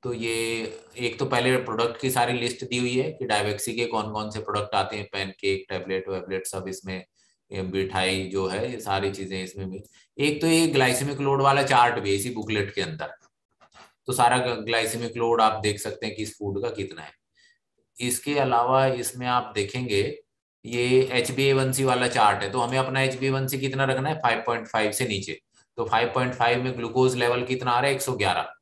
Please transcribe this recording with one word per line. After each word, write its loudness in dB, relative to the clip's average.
तो -4
ये -2
एक -4
तो 0
पहले 4
product 0
की 2
सारी 2
list -4
दी -4
हुई 0
है 0
कि -8
Dybexi 0
के 0
कौन -4
कौन -4
से -6
product -4
आते 0
हैं, -8
pancake, -4
tablet, -6
weblet -6
सब -6
इसमें, -10
ये -6
मिठाई -2
जो -2
है -4
ये -10
सारी -2
चीजें -8
इसमें -10
मिल-, -14
एक 0
तो 2
ये 4
glycemic 2
load 2
वाला 6
chart 6
भी -2
है 4
इसी -2
booklet -2
के 0
अंदर, -6
तो -4
सारा 6
ग्लाइसेमिक -2
load 2
आप 4
देख 0
सकते -6
हैं -6
कि -8
इस -10
food -4
का -4
कितना -10
है। -16
इसके -2
अलावा 4
इसमें -4
आप 0
देखेंगे -2
ये 4
एचबीएवनसी 2
वाला 4
chart 4
है, -4
तो -2
हमें 0
अपना 0
एचबीएवनसी 0
कितना 0
रखना 0
है, -2
फ़ाइव 2
पॉइंट -2
फ़ाइव 0
से -2
नीचे। -6
तो -2
फ़ाइव 0
पॉइंट 0
फ़ाइव 2
में -4
glucose 2
level 2
कितना -2
आ 4
रहा 2
है, 2
एक -4
सौ -2
ग्यारह। 0